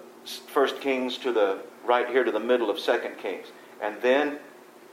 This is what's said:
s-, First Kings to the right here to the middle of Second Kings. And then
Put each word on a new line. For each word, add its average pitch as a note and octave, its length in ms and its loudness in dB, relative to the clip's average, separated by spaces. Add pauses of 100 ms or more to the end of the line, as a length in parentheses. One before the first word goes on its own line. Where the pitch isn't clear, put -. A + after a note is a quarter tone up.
(240)
s-, - 240 -12
First C3 340 0
Kings B2+ 380 -2
to B2+ 120 -2
the G2 280 2 (260)
right A#2+ 220 4
here B2+ 160 2
to A#2 80 0
the G#2 80 0
middle A#2 300 2
of - 100 -2
Second - 380 -2
Kings. F#2 300 -8 (340)
And G#2 200 -6
then C#3+ 360 2 (560)